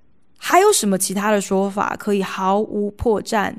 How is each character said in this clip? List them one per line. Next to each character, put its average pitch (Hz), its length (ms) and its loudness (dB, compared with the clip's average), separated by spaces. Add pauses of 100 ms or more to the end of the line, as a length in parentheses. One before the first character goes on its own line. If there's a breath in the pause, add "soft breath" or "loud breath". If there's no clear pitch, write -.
(380 soft breath)
还 - 220 2
有 415 140 6
什 220 140 0
么 190 100 2
其 185 160 -4
他 202 180 0
的 208 80 4
说 196 300 0
法 196 280 -4
可 208 160 -4
以 202 80 0
毫 190 380 -2
无 208 320 -4
破 214 320 0
绽 202 360 -2